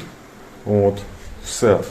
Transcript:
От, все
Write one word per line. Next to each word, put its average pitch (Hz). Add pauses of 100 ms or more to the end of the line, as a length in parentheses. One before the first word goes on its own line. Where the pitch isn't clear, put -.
(680)
От, 101 (500)
все 104 (120)